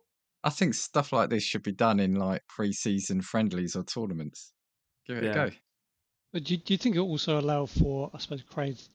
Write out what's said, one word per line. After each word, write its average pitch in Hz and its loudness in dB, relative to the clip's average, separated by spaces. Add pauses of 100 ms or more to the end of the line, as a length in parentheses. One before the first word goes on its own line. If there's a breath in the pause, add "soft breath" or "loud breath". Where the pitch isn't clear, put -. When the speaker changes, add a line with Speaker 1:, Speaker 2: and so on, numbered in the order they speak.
(440)
Speaker 1:
I - 0
think 147 2
stuff - -2
like 110 4
this 107 2
should - -2
be 104 -2
done 107 4
in, 95 4
like, 95 0
pre-season 101 -2
friendlies 92 0
or 90 -2
tournaments. 87 -8 (540)
Give 123 -6
it 113 0
Speaker 2:
Yeah. 110 2
Speaker 1:
a 107 0 (160)
go. - -12 (760)
Speaker 3:
But 160 -4
do, 175 0
do 170 -4
you 190 4
think 233 2
it 170 4
also 160 0
allow 143 0
for, 143 0
I 147 -14
suppose, 135 -8
creat-, 139 -8